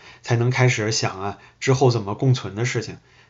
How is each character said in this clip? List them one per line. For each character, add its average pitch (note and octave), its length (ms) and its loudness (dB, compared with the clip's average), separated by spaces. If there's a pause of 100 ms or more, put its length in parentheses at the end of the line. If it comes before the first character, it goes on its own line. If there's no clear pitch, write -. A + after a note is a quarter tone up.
(220)
才 - 140 -2
能 A#2+ 140 2
开 B2+ 200 4
始 A2 220 0
想 G2 300 -4
啊， G2 160 -8 (220)
之 C3+ 140 2
后 B2+ 180 4
怎 A2 100 0
么 G2+ 140 -6
共 C3+ 180 2
存 G2 220 -4
的 A2 80 -4
事 B2 180 -4
情。 - 160 -10 (320)